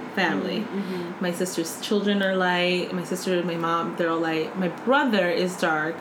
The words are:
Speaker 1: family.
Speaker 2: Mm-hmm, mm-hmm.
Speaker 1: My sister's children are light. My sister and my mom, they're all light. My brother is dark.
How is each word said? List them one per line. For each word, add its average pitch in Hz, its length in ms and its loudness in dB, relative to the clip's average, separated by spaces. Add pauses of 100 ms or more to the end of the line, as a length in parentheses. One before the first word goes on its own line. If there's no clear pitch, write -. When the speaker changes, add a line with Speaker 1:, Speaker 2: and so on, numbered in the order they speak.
(140)
Speaker 1:
family. 185 460 0
Speaker 2:
Mm-hmm, 196 180 -6
mm-hmm. 180 460 -6
Speaker 1:
My 175 80 0
sister's 175 480 -4
children 202 420 2
are 190 140 2
light. 180 560 2
My 180 100 -2
sister 180 360 -2
and 175 80 0
my 170 100 -2
mom, 170 400 -2
they're 170 140 0
all 165 100 0
light. 160 380 -2
My 185 100 0
brother 220 600 2
is 180 260 0
dark. 160 440 0